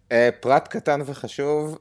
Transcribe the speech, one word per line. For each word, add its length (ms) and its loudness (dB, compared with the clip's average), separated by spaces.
אה, 180 6
פרט 280 2
קטן 380 -4
וחשוב, 760 -6